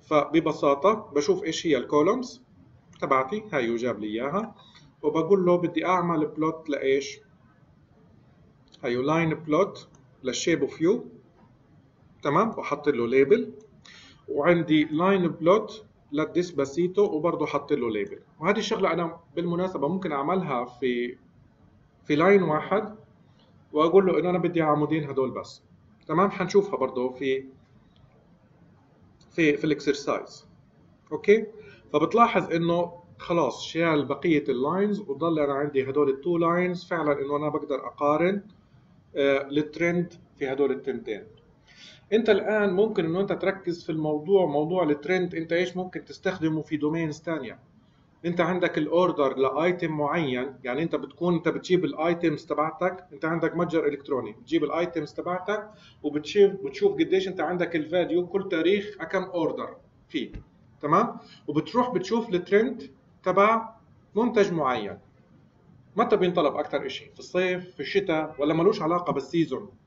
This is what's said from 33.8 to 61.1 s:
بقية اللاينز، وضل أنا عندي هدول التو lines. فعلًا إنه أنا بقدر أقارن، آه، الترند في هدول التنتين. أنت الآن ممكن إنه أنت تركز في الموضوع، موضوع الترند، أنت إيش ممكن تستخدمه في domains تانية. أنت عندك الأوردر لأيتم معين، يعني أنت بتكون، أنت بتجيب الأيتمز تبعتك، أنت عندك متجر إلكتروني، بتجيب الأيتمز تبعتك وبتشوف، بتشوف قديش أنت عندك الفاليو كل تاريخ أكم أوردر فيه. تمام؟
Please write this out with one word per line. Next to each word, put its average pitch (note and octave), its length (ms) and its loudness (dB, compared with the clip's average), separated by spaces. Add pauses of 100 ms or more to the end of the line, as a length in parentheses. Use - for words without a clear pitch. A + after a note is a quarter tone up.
بقية C#3+ 440 2
اللاينز، E3+ 520 0
وضل D#3 380 -2
أنا C#3+ 160 0
عندي C#3 360 -2
هدول C#3 180 4
التو E3 300 0
lines. F3 460 0
فعلًا D3+ 360 0
إنه C#3+ 160 -2
أنا D3+ 120 -2
بقدر C#3+ 380 -4
أقارن، D#3 560 0 (760)
آه، C#3 320 2
الترند E3+ 640 0 (220)
في C3+ 160 -4
هدول C3+ 180 2
التنتين. A2+ 540 -6 (880)
أنت A3+ 180 2
الآن G3+ 420 2
ممكن G3+ 320 2
إنه E3 160 -2
أنت G3 120 -2
تركز F#3 520 -4
في E3 80 -6
الموضوع، D#3 540 2
موضوع D#3 360 0
الترند، E3+ 520 0
أنت E3 180 -4
إيش F3+ 240 0
ممكن F3+ 280 -8
تستخدمه D#3 580 -2
في D#3 140 -6
domains D3+ 440 -2
تانية. C3+ 380 -8 (640)
أنت F3 160 -2
عندك F3 380 0
الأوردر D3 580 2
لأيتم D#3 560 0
معين، C#3 600 -2 (100)
يعني B2+ 180 -2
أنت E3 140 -4
بتكون، E3+ 380 -2
أنت E3 140 0
بتجيب E3 360 0
الأيتمز D#3+ 600 -2
تبعتك، D#3+ 680 -4
أنت C#3+ 120 -12
عندك D#3+ 320 -2
متجر E3 300 0
إلكتروني، C3 460 -4
بتجيب D3+ 320 -2
الأيتمز D#3+ 480 -4
تبعتك F3+ 580 -6 (320)
وبتشوف، D3+ 500 2
بتشوف - 400 0
قديش F#3 360 2
أنت F3 120 -6
عندك E3+ 360 -2
الفاليو D#3+ 500 0
كل F#3+ 220 -4
تاريخ F#3 520 0
أكم F3+ 220 -4
أوردر D3+ 540 -4 (320)
فيه. B2 240 -6 (480)
تمام؟ F3+ 360 2 (300)